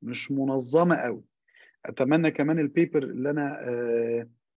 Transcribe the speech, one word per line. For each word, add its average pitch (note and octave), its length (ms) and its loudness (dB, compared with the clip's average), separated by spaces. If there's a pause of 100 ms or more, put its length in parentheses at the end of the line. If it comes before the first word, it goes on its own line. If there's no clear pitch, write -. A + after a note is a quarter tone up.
مش B2 300 -4
منظمة C#3 640 2
قوي. A#2 280 -4 (600)
أتمنى D3+ 460 2
كمان D#3 280 0
البيبر D3+ 440 2
اللي C3 260 -4
أنا، D3 400 -4
آه، A#2 600 -2 (280)